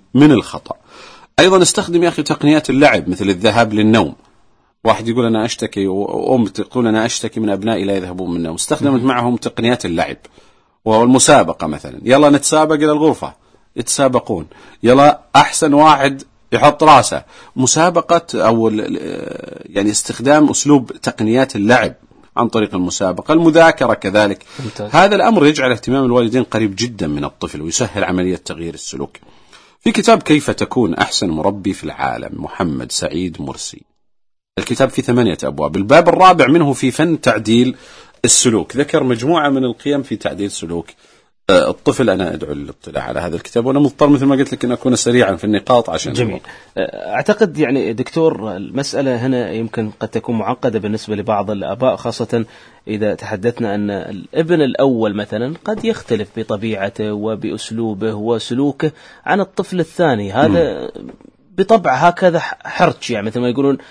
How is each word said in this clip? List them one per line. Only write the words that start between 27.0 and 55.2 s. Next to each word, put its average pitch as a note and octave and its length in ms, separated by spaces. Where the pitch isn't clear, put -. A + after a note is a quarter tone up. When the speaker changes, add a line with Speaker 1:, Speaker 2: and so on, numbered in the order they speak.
Speaker 1:
من D2 180
الطفل - 380
ويسهل G2+ 420
عملية F2+ 320
تغيير E2 380
السلوك. - 420
في A3+ 120
كتاب A3 300
كيف D3+ 280
تكون G#2 440
أحسن - 360
مربي F#2 420
في - 120
العالم، C2+ 580
محمد C#2+ 500
سعيد F2 480
مرسي، - 420
الكتاب B2 300
في B2+ 140
ثمانية A#2+ 420
أبواب. D2 320
الباب C#3 320
الرابع E3+ 380
منه D3 260
في B2+ 180
فن D#3+ 300
تعديل A2+ 560
السلوك، A2+ 520
ذكر C#3+ 260
مجموعة C3+ 460
من C3 160
القيم C#3 380
في A2 140
تعديل F#2+ 340
سلوك، E2 360
آه، F2+ 200
الطفل. B2+ 400
أنا F#2 240
أدعو D2+ 180
للاطلاع C#2+ 520
على C2 160
هذا E2+ 160
الكتاب، A#2 300
وأنا C3+ 120
مضطر D3 300
مثل C#3 160
ما C#3 120
قلت C3+ 160
لك B2+ 120
أن B2 80
أكون B2 240
سريعا A#2 400
في - 80
النقاط G#2+ 460
عشان E2 220
Speaker 2:
جميل. A2+ 180
Speaker 1:
الوقت. F2+ 120
Speaker 2:
آه، F#2+ 360
أعتقد D3+ 440
يعني B2 340
دكتور، A2+ 640
المسألة C3 600
هنا A#2+ 360
يمكن A2 380
قد G#2+ 80
تكون A#2 300
معقدة A2 400
بالنسبة G#2+ 380
لبعض G#2 340
الآباء، G#2 460
خاصة A2+ 480
إذا G#2 260
تحدثنا G#2+ 600
أن G#2 160
الابن D3 720
الأول A#2 540
مثلا A2 380